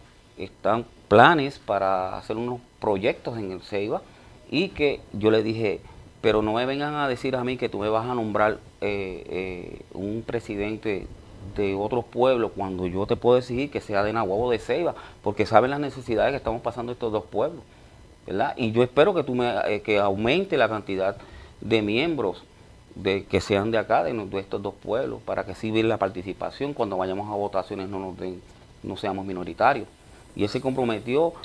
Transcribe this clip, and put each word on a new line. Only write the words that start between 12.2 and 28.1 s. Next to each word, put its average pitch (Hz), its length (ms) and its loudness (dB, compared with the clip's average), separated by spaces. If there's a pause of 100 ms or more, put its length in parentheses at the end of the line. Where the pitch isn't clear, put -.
cuando 95 300 -2
yo 95 200 -2
te 120 100 0
puedo 123 220 6
exigir 127 320 -4
que 104 100 -4
sea 101 220 0
de 104 100 0
Naguabo 110 380 0
de 113 80 2
Ceiba, 143 360 -2 (280)
porque 104 240 0
saben 113 240 6
las 143 100 -4
necesidades 123 520 0
que 143 40 -2
estamos 117 260 -4
pasando 117 300 -6
estos 113 200 -6
dos 104 120 -2
pueblos, 131 380 -4 (640)
¿verdad? 107 300 -2
Y 113 160 -2
yo 117 100 4
espero 151 320 4
que 170 80 0
tú 135 120 -2
me, 120 200 0 (120)
eh, 104 160 0
que 107 160 2
aumente 113 580 2
la 120 120 4
cantidad 101 480 -2 (440)
de 110 220 2
miembros 113 600 0 (520)
de, 95 300 0
que 98 160 0
sean 101 300 0
de 113 80 2
acá, 113 260 2
de, 151 80 -2
de 98 260 -6
estos 101 220 -6
dos 101 140 -6
pueblos, 117 500 -4
para 98 200 -2
que 95 100 -10
sí 110 160 -6
vean 110 180 4
la 110 100 0
participación 95 760 -4
cuando 104 220 -2
vayamos 95 340 -2
a 107 40 -4
votaciones, 98 540 -4
no 98 100 -8
nos 92 200 -10